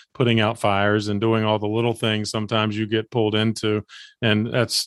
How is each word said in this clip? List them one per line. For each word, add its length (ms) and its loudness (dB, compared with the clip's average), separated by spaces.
putting 280 2
out 180 0
fires 500 2
and 120 -2
doing 220 2
all 160 0
the 80 -4
little 280 0
things 360 -2
sometimes 460 -2
you 100 -2
get 240 -2
pulled 240 0
into. 480 0
And 300 0
that's, 340 0